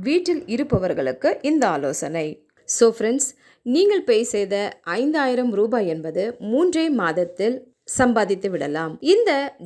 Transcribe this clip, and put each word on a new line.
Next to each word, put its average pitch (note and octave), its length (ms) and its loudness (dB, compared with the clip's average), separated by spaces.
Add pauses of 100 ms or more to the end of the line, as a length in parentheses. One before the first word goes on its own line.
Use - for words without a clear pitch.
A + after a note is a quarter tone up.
வீட்டில் F4 340 0 (120)
இருப்பவர்களுக்கு F#3 840 0 (120)
இந்த C#4 180 2
ஆலோசனை. D3+ 580 -2 (380)
So, - 320 2
ஃப்ரெண்ட்ஸ், A#3 340 -2 (320)
நீங்கள் F#4 480 2
பே A3 80 4 (160)
செய்த G3+ 480 -4
ஐந்தாயிரம் B3+ 800 0
ரூபாய் A3 340 0
என்பது D#3+ 440 -4
மூன்றே D#4+ 520 0 (100)
மாதத்தில் F3+ 580 -2 (260)
சம்பாதித்து G#3 680 0
விடலாம். D#3 500 -4
இந்த G4+ 320 4 (320)